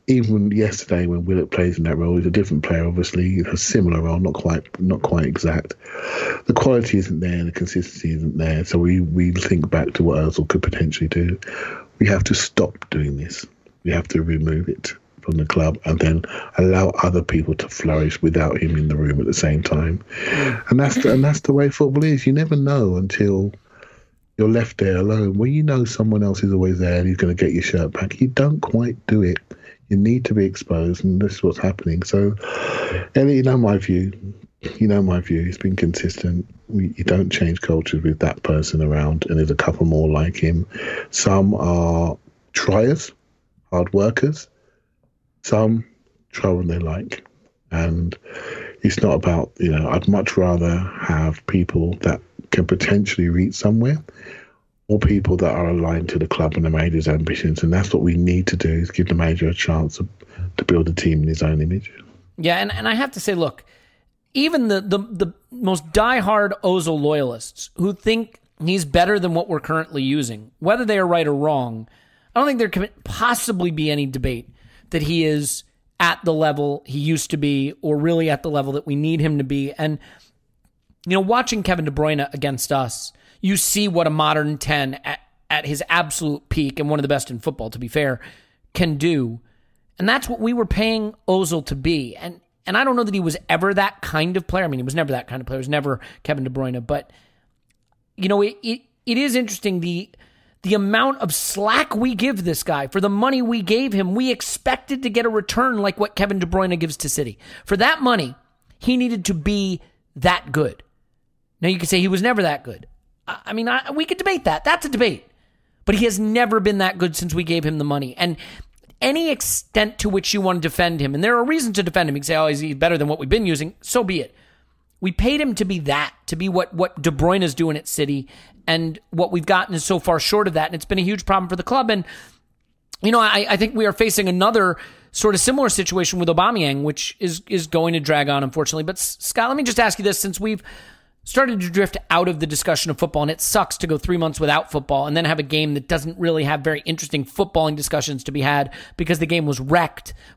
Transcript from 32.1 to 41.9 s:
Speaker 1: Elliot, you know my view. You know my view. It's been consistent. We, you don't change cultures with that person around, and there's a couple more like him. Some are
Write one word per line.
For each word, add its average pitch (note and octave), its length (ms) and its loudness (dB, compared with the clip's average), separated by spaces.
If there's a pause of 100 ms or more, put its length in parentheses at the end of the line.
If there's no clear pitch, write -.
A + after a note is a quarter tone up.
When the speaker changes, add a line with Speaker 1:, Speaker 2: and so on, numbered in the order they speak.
Speaker 1:
Elliot, C#3 220 4
you C3 40 2
know C3 140 4
my G#2 200 4
view. F#2+ 360 0 (640)
You A2 80 4
know G2+ 160 4
my F2+ 160 4
view. E2+ 260 0
It's F2+ 140 -4
been F#2+ 160 0
consistent. F2 720 -2 (220)
We, F#2+ 280 0
you F#2+ 60 -4
don't F#2 260 2
change E2+ 320 0
cultures D#2+ 440 0
with D#2 160 2
that - 240 -2
person D#2 380 2
around, D2+ 460 0
and E2 80 2
there's D#2 140 2
a C#2+ 60 0
couple - 300 0
more D#2 220 2
like D#2 280 2
him. E2 280 0 (460)
Some G2 440 2
are E2+ 600 2 (360)